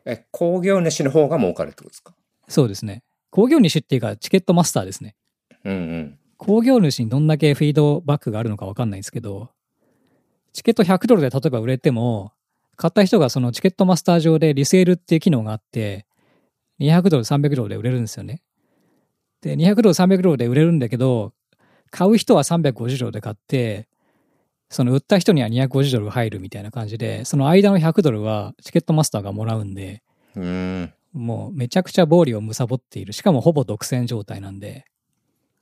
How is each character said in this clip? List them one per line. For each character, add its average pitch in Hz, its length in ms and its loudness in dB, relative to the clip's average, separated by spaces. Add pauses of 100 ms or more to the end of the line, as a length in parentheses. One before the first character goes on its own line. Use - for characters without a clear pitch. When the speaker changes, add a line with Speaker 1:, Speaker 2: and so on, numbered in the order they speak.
Speaker 1:
え、 120 260 -8
興 175 300 -2
行 190 200 2
主 160 240 -2
の 135 60 0
方 147 180 4
が 160 100 0
儲 139 140 0
か - 100 -6
る 73 60 -8
っ - 20 -18
て - 60 -20
こ - 80 -20
と - 40 -20
で - 60 -20
す - 80 -20
か？ - 100 -20 (360)
Speaker 2:
そ 147 160 2
う - 20 -4
で 101 80 -8
す - 100 -12
ね。 101 180 -12 (280)
興 214 160 4
行 302 140 4
主 160 180 2
っ - 20 -2
て - 140 -4
い 127 40 0
う - 20 -2
か、 107 160 -6
チ - 120 -14
ケ 185 80 2
ッ 190 40 2
ト - 120 0
マ 175 100 4
ス - 100 -2
タ 117 80 0
ー 95 40 -8
で 95 60 -12
す - 100 -16
ね。 98 140 -18 (480)
Speaker 1:
う 101 80 -6
ん - 20 -2
う 98 40 -4
ん。 82 420 -10 (180)
Speaker 2:
興 214 240 0
行 247 200 4
主 147 180 0
に 117 100 -2
ど 131 120 0
ん 156 60 2
だ 156 100 2
け 147 160 2
フ 139 100 0
ィ 147 60 2
ー 147 40 0
ド 147 280 2
バ 147 140 -2
ッ - 20 -8
ク - 140 -8
が 104 80 -6
あ 113 40 -4
る 117 60 -2
の 104 80 -6
か 101 80 -12
わ 98 100 -10
か 127 80 -4
ん 110 60 -2
な 98 80 -8
い - 20 -12
で 98 40 -14
す - 100 -16
け 117 80 -8
ど、 101 300 -12 (1000)
チ - 100 -16
ケ 233 100 2
ッ - 20 0
ト 226 100 2
百 185 240 2
ド 240 80 6
ル 180 60 2
で 135 80 0
例 135 160 -4
え 160 40 2
ば 123 100 -2
売 110 80 -4
れ 131 100 -2
て - 120 0
も、 113 440 -2 (420)
買 - 140 -2
っ - 40 -4
た 208 120 4
人 202 120 2
が 143 120 4
そ 135 100 -2
の 123 140 -2
チ - 80 -8
ケ 190 80 2
ッ - 20 2
ト 196 140 0
マ 185 100 4
ス - 80 -6
タ 175 120 4
ー 170 40 4
上 160 200 2
で 151 140 2
リ 139 120 0
セ 185 160 4
ー 185 40 4
ル 180 80 2
っ 175 40 2
て - 180 -2
い - 40 2
う - 20 -2
機 190 100 2
能 120 120 0
が 107 100 -6
あ - 20 -6
っ 110 60 -12 (100)
て、 101 340 -8 (720)
二 139 120 0
百 175 180 4
ド 156 80 4
ル、 117 60 0
三 143 180 0
百 143 140 0
ド 127 80 -4
ル 104 60 -6
で 101 80 -8
売 104 60 -8
れ 123 80 -2
る 127 80 -2
ん - 20 -2
で 113 60 -4
す - 100 -14
よ 101 60 -12
ね。 104 200 -12 (1000)
で、 151 140 -6
二 151 120 0
百 208 160 4
ド 214 60 6
ル、 170 40 6
三 185 160 4
百 190 120 4
ド 180 100 4
ル 139 60 0
で 120 100 0
売 120 80 0
れ 156 100 4
る 170 80 2
ん 160 60 2
だ 120 100 -2
け 123 80 -4
ど、 117 360 0 (580)
買 180 180 0
う 226 80 6
人 220 180 4
は 147 80 4
三 170 180 0
百 139 160 0
五 117 120 -6
十 135 80 -4
ド 123 80 -4
ル 107 80 -8
で 107 80 -8
買 110 100 -10
っ 104 40 -10
て、 117 520 -6 (800)
そ - 140 -2
の 123 100 2
売 135 40 2
っ 143 40 0
た 202 180 2
人 196 140 4
に 143 100 2
は 110 60 -4
二 117 100 0
百 131 120 0
五 139 120 2
十 139 80 0
ド 123 80 0
ル 104 60 -4
が 104 60 -8
入 117 180 -2
る 101 100 -10
み 92 100 -14
た 101 100 -14
い 98 40 -12
な 107 80 -12
感 110 160 -10
じ 110 100 -12
で、 110 280 -8
そ 151 120 -4
の 139 100 2
間 196 220 6
の 196 80 2
百 165 240 2
ド 156 100 2
ル 107 120 -4
は 107 300 -4 (100)
チ - 80 -20
ケ - 80 2
ッ - 20 2
ト - 100 -6
マ 156 120 2
ス - 80 -4
タ 110 80 -4
ー - 20 -4
が 98 100 -8
も 104 140 -6
ら 113 100 -4
う 110 80 -6
ん 98 120 -12
で、 98 260 -16 (340)
Speaker 1:
う 101 60 -8
ん。 90 520 -6 (200)
Speaker 2:
も 117 360 -8
う 202 40 -14
め 127 140 -6
ち - 100 -4
ゃ 185 60 0
く - 80 -12
ち - 80 0
ゃ 175 80 4
暴 165 180 4
利 127 80 -4
を 107 80 -6
貪 110 340 -4
っ 123 40 -8
て - 200 -14
い 95 60 -10
る。 98 80 -12
し - 80 -12
か 202 100 2
も 135 80 2
ほ 165 140 4
ぼ 139 120 0
独 104 200 -8
占 123 220 -4
状 110 160 -6
態 95 180 -14
な 98 80 -14
ん 98 100 -16
で。 104 260 -16 (760)